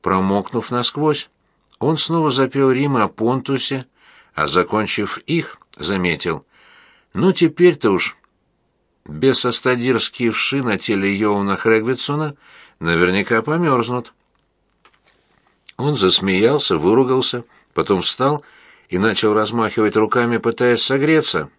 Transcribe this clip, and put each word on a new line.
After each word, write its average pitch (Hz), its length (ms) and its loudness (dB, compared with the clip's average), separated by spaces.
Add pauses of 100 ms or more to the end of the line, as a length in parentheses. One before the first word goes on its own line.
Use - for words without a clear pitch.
Промокнув 95 680 -2
насквозь, 143 580 -2 (500)
он 151 180 0
снова 160 340 0
запел 135 400 2
римы 131 300 0
о 101 60 2
Понтусе, 131 800 -4 (460)
а, 76 140 -2
закончив 95 720 -2
их, - 380 -6 (200)
заметил: 85 680 -2 (680)
«Ну, 175 200 2
теперь-то 160 580 2
уж - 260 -2 (880)
бесостадирские 120 1300 0
вши 135 320 -4
на 107 140 0
теле 98 380 -2
Йоуна 101 400 0
Хрэгвитсона 127 800 -2 (440)
наверняка 92 600 2
помёрзнут». 123 720 -2 (1600)
Он 143 180 0
засмеялся, 95 800 2
выругался, 123 680 2 (300)
потом 90 280 0
встал 143 440 -2 (440)
и 90 100 -2
начал 107 340 2
размахивать 107 600 0
руками, 117 420 2
пытаясь 117 460 0
согреться. 135 760 0